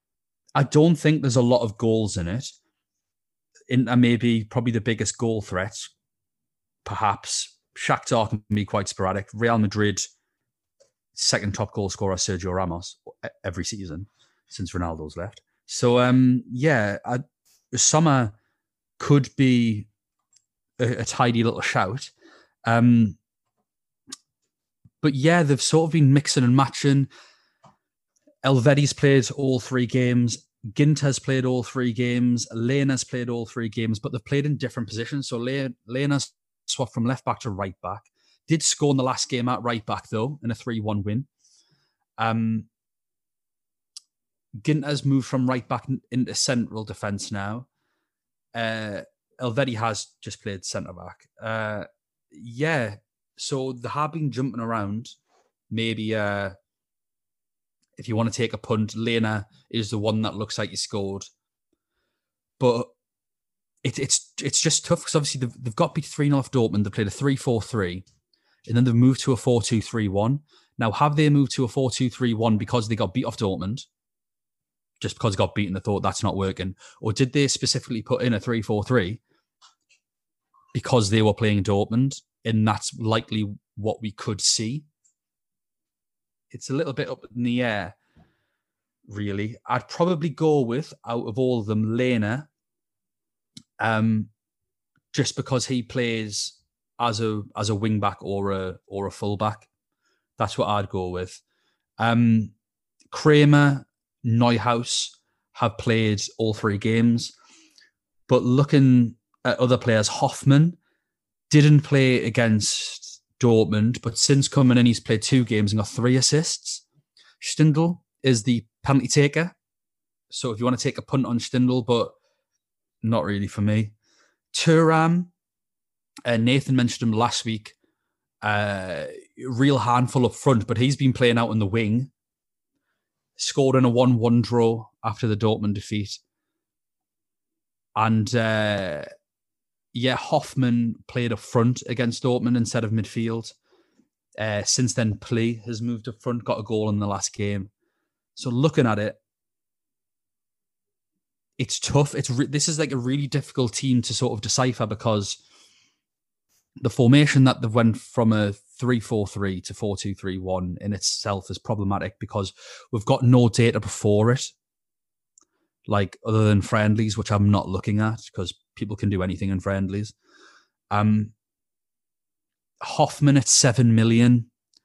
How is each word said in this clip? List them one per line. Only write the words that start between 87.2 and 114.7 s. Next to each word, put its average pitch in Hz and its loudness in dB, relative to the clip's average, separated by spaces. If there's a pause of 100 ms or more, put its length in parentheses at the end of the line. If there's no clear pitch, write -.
in 120 -4
the 123 -2
air, 104 -4 (1120)
really. 104 -6 (100)
I'd 123 -4
probably 175 -2
go 151 0
with, 123 -4 (140)
out 117 -4
of 110 -8
all 127 0
of 104 -4
them, 110 -2
Lena, 123 -2 (1300)
um, 110 0 (840)
just 135 -2
because 123 -4
he 127 -4
plays 113 -6 (420)
as 117 -2
a, 107 -2 (160)
as 107 -2
a 110 -2
wing 107 -2
back 101 -4
or 98 -4
a, 92 -6 (100)
or 98 -8
a 95 -8
full 104 -4
back. 107 -4 (720)
That's - -4
what 123 0
I'd 104 -2
go 92 -6
with. 90 -10 (560)
Um, 113 2 (580)
Kramer, 147 6 (400)
Neuhaus 120 2 (440)
have - -2
played 110 2 (160)
all 110 0
three 107 -2
games, 117 2 (960)
but 127 4
looking 127 4 (320)
at 123 0
other 123 2
players, 110 2
Hoffman 147 2 (720)
didn't 147 8
play 131 2
against 110 0 (400)
Dortmund, 110 2
but 117 -6
since 139 2
coming 127 4